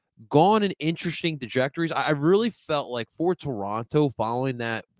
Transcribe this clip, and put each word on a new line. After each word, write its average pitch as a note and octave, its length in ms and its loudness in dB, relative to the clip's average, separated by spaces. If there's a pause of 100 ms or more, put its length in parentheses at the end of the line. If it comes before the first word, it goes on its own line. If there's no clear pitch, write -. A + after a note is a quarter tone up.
(280)
gone G3+ 340 4
in F#3+ 100 0
interesting D#3+ 640 -4
trajectories. C3 520 -2
I, C3 180 -2
I - 20 2
really F3+ 400 4
felt C#3+ 400 -6
like A#2+ 200 -4
for F3 240 -2
Toronto, A#2 760 -2
following A#2+ 480 -2
that A2+ 260 -4 (160)